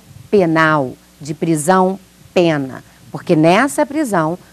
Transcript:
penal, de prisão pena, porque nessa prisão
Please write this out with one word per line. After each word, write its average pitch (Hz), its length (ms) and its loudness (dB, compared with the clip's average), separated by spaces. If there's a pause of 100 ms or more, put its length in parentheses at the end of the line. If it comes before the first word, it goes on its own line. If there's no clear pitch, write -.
(300)
penal, 160 640 0 (280)
de 156 120 -10
prisão 185 640 0 (360)
pena, 143 500 -2 (280)
porque 165 240 -2
nessa 214 500 2
prisão 196 520 -2 (160)